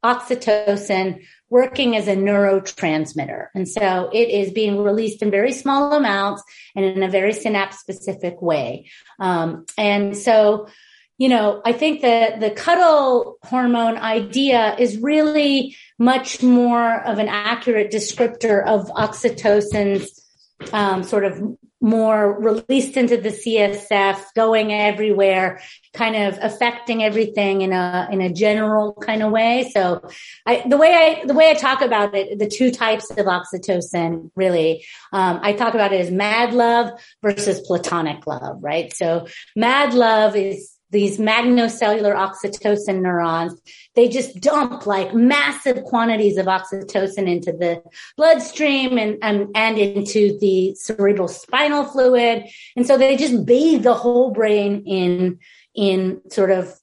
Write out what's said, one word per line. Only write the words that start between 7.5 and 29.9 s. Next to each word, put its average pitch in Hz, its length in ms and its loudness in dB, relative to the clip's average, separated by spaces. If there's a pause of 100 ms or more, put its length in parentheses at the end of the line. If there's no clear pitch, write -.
way. 151 480 -4 (300)
Um, 165 480 -4 (100)
and 202 400 -2
so, 214 520 4 (500)
you 262 100 2
know, 208 340 0
I 233 100 2
think 302 280 -2
that 226 380 2
the 214 100 0
cuddle 302 960 2
hormone 240 540 0
idea 226 840 0
is 240 180 0
really 285 760 0 (240)
much 247 420 0
more 240 640 2
of 214 140 -4
an 214 80 0
accurate 214 640 -2
descriptor 220 760 -2
of 214 220 0
oxytocin's, 208 1300 -2 (540)
um, 196 300 -2
sort 202 220 -2
of 190 140 -4 (440)
more 214 560 2
released 226 560 0
into 240 220 2
the 208 140 -4
C 220 260 -4
S 202 320 0
F, 196 460 0
going 220 360 2
everywhere, 196 880 0 (340)
kind 220 200 -2
of 202 240 -2
affecting 233 640 -4
everything 208 580 0
in 190 120 -2
a, 180 380 -2
in 190 100 -2
a 180 100 -2
general 214 600 0
kind 220 300 -4
of 214 80 0
way. 233 420 2
So 180 340 0 (380)